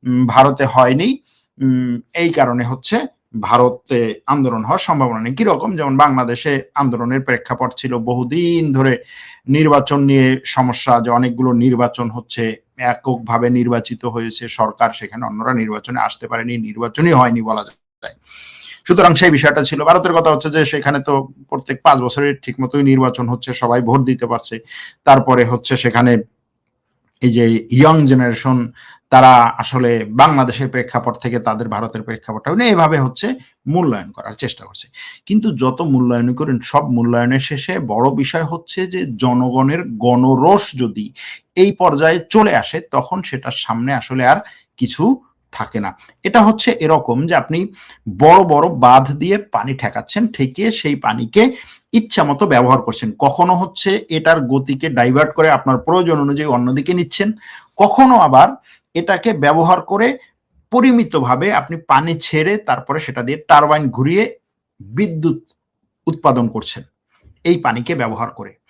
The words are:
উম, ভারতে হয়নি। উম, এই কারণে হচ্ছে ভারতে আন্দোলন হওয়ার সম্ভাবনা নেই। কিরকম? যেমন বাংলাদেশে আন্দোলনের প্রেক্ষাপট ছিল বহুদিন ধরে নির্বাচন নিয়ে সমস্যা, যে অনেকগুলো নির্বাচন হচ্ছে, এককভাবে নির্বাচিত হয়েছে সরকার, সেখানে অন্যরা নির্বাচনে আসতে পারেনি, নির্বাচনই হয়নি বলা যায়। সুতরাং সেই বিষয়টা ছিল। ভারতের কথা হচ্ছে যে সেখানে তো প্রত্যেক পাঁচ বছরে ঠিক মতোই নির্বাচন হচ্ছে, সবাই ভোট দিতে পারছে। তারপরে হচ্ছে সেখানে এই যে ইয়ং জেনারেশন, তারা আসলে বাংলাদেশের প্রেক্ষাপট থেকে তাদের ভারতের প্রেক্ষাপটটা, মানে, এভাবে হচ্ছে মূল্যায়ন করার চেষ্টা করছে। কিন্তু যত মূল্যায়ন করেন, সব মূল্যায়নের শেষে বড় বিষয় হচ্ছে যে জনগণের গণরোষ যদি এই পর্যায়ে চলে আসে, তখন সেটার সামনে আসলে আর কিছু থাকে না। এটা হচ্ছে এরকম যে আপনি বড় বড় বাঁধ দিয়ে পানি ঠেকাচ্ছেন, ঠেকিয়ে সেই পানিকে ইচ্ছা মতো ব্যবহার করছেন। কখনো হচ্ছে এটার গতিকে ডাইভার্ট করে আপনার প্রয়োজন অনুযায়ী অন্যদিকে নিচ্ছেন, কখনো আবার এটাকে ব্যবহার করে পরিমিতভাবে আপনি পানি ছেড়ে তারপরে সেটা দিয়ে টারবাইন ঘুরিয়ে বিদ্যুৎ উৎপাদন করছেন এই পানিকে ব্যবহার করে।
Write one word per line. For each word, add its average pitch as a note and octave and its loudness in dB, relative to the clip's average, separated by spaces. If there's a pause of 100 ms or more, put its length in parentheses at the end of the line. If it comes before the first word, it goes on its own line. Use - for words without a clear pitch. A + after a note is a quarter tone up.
উম, B2+ 2
ভারতে C3+ 4
হয়নি। C3 2 (440)
উম, B2+ 0 (140)
এই E3+ 0
কারণে B2 0
হচ্ছে C3 -4 (420)
ভারতে A#2+ 0
আন্দোলন B2+ 0
হওয়ার D3 -2
সম্ভাবনা C3 -2
নেই। A#2+ -6
কিরকম? G3 -2
যেমন C#3+ -2
বাংলাদেশে C3 0 (140)
আন্দোলনের B2+ -2
প্রেক্ষাপট B2+ -4
ছিল B2+ -6
বহুদিন C#3+ -2
ধরে C3+ 0 (440)
নির্বাচন C#3+ 2
নিয়ে C3 2
সমস্যা, B2+ 0
যে A#2 -4
অনেকগুলো B2 0
নির্বাচন A#2+ 0
হচ্ছে, A2+ -8 (220)
এককভাবে A#2+ -4
নির্বাচিত A#2+ -2
হয়েছে A#2 -8
সরকার, A2+ -2
সেখানে A2+ -14
অন্যরা A2+ -6
নির্বাচনে A2 -6
আসতে A#2 -8
পারেনি, A#2 -8
নির্বাচনই A2+ -2
হয়নি B2 2
বলা A2 -6
যায়। - -20 (720)
সুতরাং F3 4
সেই F3 4
বিষয়টা D3 2
ছিল। D3 -4
ভারতের F3 2
কথা E3 4
হচ্ছে D#3 -2
যে D3+ 0
সেখানে C#3+ -2
তো C3+ -2 (220)
প্রত্যেক C3 -8
পাঁচ C#3 4
বছরে C#3+ -2
ঠিক C3 -12
মতোই C#3+ -2
নির্বাচন B2+ 2
হচ্ছে, B2 -6
সবাই A#2+ 0
ভোট A#2+ 2
দিতে B2 -2
পারছে। A#2 -8 (440)
তারপরে B2+ 4
হচ্ছে A#2+ -2
সেখানে A#2+ 2 (1040)
এই B2+ 2
যে A2+ 0
ইয়ং D3+ 4
জেনারেশন, B2+ 0 (380)
তারা B2+ 8
আসলে A#2 -2
বাংলাদেশের C3+ 2
প্রেক্ষাপট A#2+ -4
থেকে A#2+ -4
তাদের A2 -6
ভারতের A2 -8
প্রেক্ষাপটটা, A2+ -10
মানে, A3+ 0
এভাবে D#3+ 2
হচ্ছে C3+ -4 (340)
মূল্যায়ন C3+ -2
করার G#2+ -16
চেষ্টা - -10
করছে। - -20 (380)
কিন্তু G#3 -2
যত C3 -2
মূল্যায়ন B2 0
করেন, C#3 -4
সব C#3+ -2
মূল্যায়নের A#2+ 0
শেষে D3 -6
বড় A#2+ -2
বিষয় C#3 -4
হচ্ছে E3+ -8
যে F3+ -8 (120)
জনগণের B2+ 0
গণরোষ B2+ 2
যদি G#2+ -6 (420)
এই F#3+ 4
পর্যায়ে D#3+ 2 (100)
চলে G#3+ 4
আসে, C#3+ -4 (100)
তখন D#3+ -4
সেটার B2+ -10
সামনে A#2 -6
আসলে C3 -2
আর D3+ 6 (400)
কিছু G#3+ -2 (300)
থাকে - -8
না। G2+ -8 (260)
এটা G#3+ 2
হচ্ছে A3 2
এরকম D3+ 0
যে E3+ 0
আপনি E3+ -2 (500)
বড় E3+ 8
বড় D#3 2
বাঁধ C3 4
দিয়ে F3 -2
পানি C3+ -6
ঠেকাচ্ছেন, C3 -6
ঠেকিয়ে F3+ -4
সেই D3+ -4
পানিকে C#3+ 0 (360)
ইচ্ছা A3 0
মতো C#3+ 0
ব্যবহার B2+ 4
করছেন। A2+ -8
কখনো F3 2
হচ্ছে F#3+ -4
এটার D#3+ 2
গতিকে C3+ -2
ডাইভার্ট B2+ 2
করে D#3 4
আপনার C3 2
প্রয়োজন E3 0
অনুযায়ী C#3+ -2
অন্যদিকে B2+ -2
নিচ্ছেন, F3+ -4 (460)
কখনো B3+ 6
আবার D#3 6 (440)
এটাকে F#3 -2
ব্যবহার E3 2
করে A#3 -2 (540)
পরিমিতভাবে G3+ 2
আপনি D3 -4 (100)
পানি D#3+ 0
ছেড়ে E3 -2
তারপরে C#3 -4
সেটা C3+ -8
দিয়ে C#3 -6
টারবাইন D3+ 2
ঘুরিয়ে D3 -2 (400)
বিদ্যুৎ D#3+ -4 (680)
উৎপাদন C3 0
করছেন A2 -10 (600)
এই E3+ 0
পানিকে B2 -4
ব্যবহার A2+ -6
করে। - -18 (160)